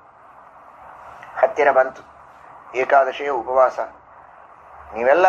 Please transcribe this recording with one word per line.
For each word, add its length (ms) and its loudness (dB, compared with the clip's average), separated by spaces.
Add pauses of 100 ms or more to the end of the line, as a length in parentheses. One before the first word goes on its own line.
(1300)
ಹತ್ತಿರ 360 0
ಬಂತು 320 0 (720)
ಏಕಾದಶಿಯ 560 0
ಉಪವಾಸ. 460 0 (1120)
ನೀವೆಲ್ಲ 400 2